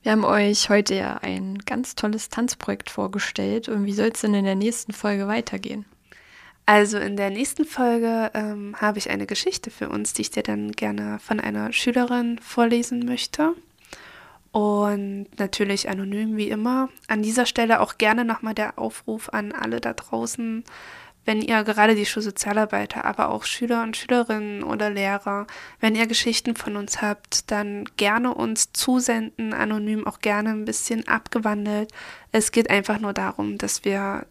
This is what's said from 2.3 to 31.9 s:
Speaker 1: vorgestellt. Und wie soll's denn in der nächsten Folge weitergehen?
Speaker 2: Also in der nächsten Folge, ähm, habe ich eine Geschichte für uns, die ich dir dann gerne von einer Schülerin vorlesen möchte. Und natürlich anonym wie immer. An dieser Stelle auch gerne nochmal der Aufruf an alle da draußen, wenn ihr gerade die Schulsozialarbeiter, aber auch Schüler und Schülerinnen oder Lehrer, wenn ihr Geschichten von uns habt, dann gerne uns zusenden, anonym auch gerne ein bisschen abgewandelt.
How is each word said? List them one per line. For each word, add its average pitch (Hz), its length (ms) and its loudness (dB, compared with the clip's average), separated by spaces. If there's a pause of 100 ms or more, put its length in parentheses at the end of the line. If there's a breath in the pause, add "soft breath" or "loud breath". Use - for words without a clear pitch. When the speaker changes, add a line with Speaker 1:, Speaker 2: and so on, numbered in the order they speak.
Speaker 1:
vorgestellt. 202 800 -2
Und 208 160 0
wie 202 80 -2
soll's 214 280 0
denn 214 120 2
in 196 120 2
der 196 100 2
nächsten 214 380 -2
Folge 202 340 -2
weitergehen? 208 580 -4 (800 loud breath)
Speaker 2:
Also 208 320 8
in 202 200 -2
der 196 120 0
nächsten 269 360 -2
Folge, 233 680 0
ähm, 208 480 -6
habe 208 160 2
ich - 140 -4
eine 196 160 -4
Geschichte - 420 -4
für - 200 -8
uns, 214 240 -4
die 214 100 -2
ich - 80 -4
dir - 100 -2
dann - 300 -4
gerne 208 480 -4
von 214 200 -2
einer 214 320 -2
Schülerin 240 680 2
vorlesen 240 680 2
möchte. 294 480 0 (960 loud breath)
Und 202 760 0 (100)
natürlich 202 520 0
anonym 202 460 -2
wie 208 140 0
immer. 247 400 0 (180)
An 214 140 0
dieser 233 240 2
Stelle 226 340 4
auch - 180 0
gerne 226 280 4
nochmal 220 280 -2
der 214 260 -4
Aufruf 220 500 -6
an 208 240 -4
alle 233 260 -4
da 226 140 -4
draußen, 226 680 -4 (600 loud breath)
wenn 214 180 2
ihr 220 220 2
gerade 214 300 6
die 208 140 4
Schulsozialarbeiter, 208 960 -2
aber 214 240 2
auch 214 160 -4
Schüler 233 380 0
und 220 120 -6
Schülerinnen 214 680 0
oder 208 260 0
Lehrer, 202 560 -2 (340 loud breath)
wenn 220 160 4
ihr 226 120 2
Geschichten 226 480 0
von 208 200 -6
uns 202 260 -4
habt, - 500 -2
dann 208 340 -2 (100)
gerne 226 380 2
uns 226 400 -2
zusenden, 226 800 0
anonym 214 540 0
auch - 120 -6
gerne 208 300 0
ein 214 160 -2
bisschen 226 420 -2
abgewandelt. 214 840 0 (400 loud breath)